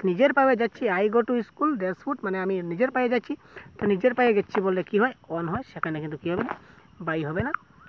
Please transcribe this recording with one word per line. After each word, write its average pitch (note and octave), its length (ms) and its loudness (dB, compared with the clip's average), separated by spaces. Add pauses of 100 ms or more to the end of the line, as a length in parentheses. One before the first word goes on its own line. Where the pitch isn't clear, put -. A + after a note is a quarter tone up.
নিজের G#3 280 4
পায়ে C4+ 220 4
যাচ্ছি। A3+ 300 -2
I G3+ 240 2
go A#3 120 4
to B3 120 -2
school C4+ 420 0
dash F#3 300 -4
foot, C4+ 180 -4
মানে F#3+ 160 -4
আমি F#3 220 -2
নিজের F3 300 -2
পায়ে B3+ 180 0
যাচ্ছি। B3 260 -2 (440)
তো G#3+ 60 -2
নিজের G3+ 280 2
পায়ে A#3+ 200 4
গেছি G3+ 280 0
বললে F#3 220 0
কী G3+ 160 0
হয়? B3+ 140 2 (160)
On E3+ 180 -4
হয়। G#3 160 -4 (100)
সেখানে D#3 280 -6
কিন্তু D3+ 160 -8
কী E3+ 140 -4
হবে G3 120 0
না? - 120 -6 (500)
By D#3+ 220 -2
হবে F3 160 -2
না। C#4 80 -4 (380)